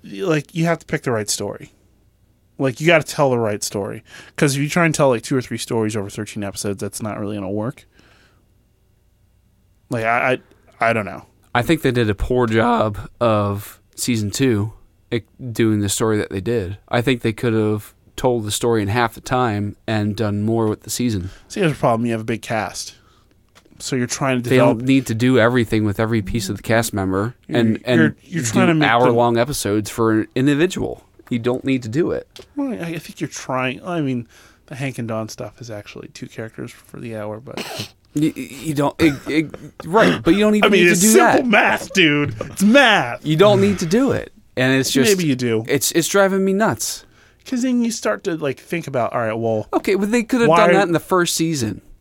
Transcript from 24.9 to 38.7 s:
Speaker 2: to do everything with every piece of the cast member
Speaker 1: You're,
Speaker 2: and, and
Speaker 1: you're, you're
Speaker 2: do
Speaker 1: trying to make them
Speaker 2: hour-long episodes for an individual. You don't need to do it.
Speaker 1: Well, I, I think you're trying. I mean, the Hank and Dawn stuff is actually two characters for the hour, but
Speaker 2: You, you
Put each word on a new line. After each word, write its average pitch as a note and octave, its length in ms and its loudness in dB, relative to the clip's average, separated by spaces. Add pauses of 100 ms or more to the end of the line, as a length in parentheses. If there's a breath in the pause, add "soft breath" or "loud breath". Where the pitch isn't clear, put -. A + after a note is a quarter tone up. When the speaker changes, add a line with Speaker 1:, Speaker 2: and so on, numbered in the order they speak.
Speaker 2:
to A#2 80 -2
do B2 240 2
everything A2+ 440 2
with G2+ 160 -2
every A2+ 240 0
piece G2 260 -6
of G2+ 80 -4
the - 60 -14
cast A2+ 300 0
member G2 420 -2 (120)
Speaker 1:
You're, A#2+ 120 -2
Speaker 2:
and, A2 260 2
and B2 160 2
Speaker 1:
you're, D3+ 220 2
you're E3 200 -6
Speaker 2:
do A#2 60 -4
Speaker 1:
trying F#3 180 4
to E3+ 60 4
make D#3 160 2
them A#2+ 120 4
Speaker 2:
hour-long A#2+ 360 4
episodes G#2+ 540 -2
for A2+ 200 2 (100)
an - 140 -4
individual. C#3+ 680 0 (260)
You B2 100 -2
don't A#2+ 240 -2
need C3 200 -2
to A2 60 -8
do D#3 220 -2
it. - 160 -6 (280)
Speaker 1:
Well, C#4 160 -4
I, F#3 220 -8
I E3+ 40 -8
think - 240 -14
you're D3+ 60 -6
trying. B2+ 580 -6
I F3 160 -4
mean, B2+ 260 -4 (380 soft breath)
the C#3+ 100 -16
Hank C3 220 -8
and A#2 100 -8
Dawn A2 220 -6
stuff - 320 -16
is A#2 80 -16
actually - 400 -16
two - 180 -16
characters A#2+ 440 -14
for - 280 -20
the A#2 180 -12
hour, G#2+ 220 -10
but - 540 -12 (220)
Speaker 2:
You, D3+ 200 0
you C3+ 380 -8